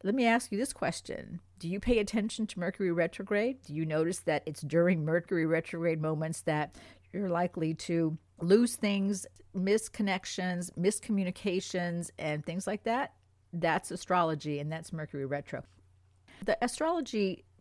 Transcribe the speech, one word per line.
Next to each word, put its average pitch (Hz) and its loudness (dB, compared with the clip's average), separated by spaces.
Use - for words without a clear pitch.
let 196 0
me 254 2
ask 233 2
you 196 -2
this 254 -2
question. - -6
Do 165 -8
you 190 -4
pay 233 4
attention 214 0
to - -10
Mercury 180 0
retrograde? 202 0
Do 143 -10
you 160 -2
notice 160 0
that 151 0
it's 151 -8
during 170 4
Mercury 165 2
retrograde 165 0
moments 156 -2
that 151 0
you're 196 -2
likely 170 0
to 165 0
lose 214 6
things, 202 0
miss 196 2
connections, 180 -2
miscommunications, 180 -2
and 151 -4
things 175 -6
like 208 -4
that? 233 -2
That's 165 0
astrology, 160 0
and 147 -4
that's 160 -8
Mercury 151 -6
retro. 143 -6
The 202 2
astrology 240 0